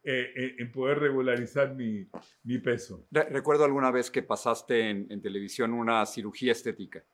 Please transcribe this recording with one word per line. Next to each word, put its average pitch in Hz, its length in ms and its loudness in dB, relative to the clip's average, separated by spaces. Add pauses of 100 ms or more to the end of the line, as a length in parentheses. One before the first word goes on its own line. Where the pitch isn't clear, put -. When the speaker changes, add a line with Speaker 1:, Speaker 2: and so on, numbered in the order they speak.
Speaker 1:
eh, 127 320 -2
eh, 127 240 -6
en 120 120 -8
poder 131 280 0
regularizar 131 720 2
mi, 110 320 -4 (380)
mi 123 160 -2
peso. 113 500 -4
Speaker 2:
Re-, 151 180 2
recuerdo 147 380 4
alguna 139 240 4
vez 123 220 0
que 127 100 0
pasaste 113 720 0
en, 101 180 -4
en 104 100 -10
televisión 101 540 -4
una 113 320 2
cirugía 110 460 -4
estética 107 520 -6 (100)